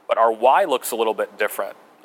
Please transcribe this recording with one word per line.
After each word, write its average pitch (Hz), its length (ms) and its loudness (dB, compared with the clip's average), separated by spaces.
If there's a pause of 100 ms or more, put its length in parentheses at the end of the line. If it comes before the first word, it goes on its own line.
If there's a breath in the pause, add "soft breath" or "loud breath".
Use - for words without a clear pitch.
But 113 100 -2
our 113 140 4
why 131 320 2
looks 139 280 -4
a 123 40 -6
little 113 180 0
bit 104 240 -6
different. 101 380 -6 (300)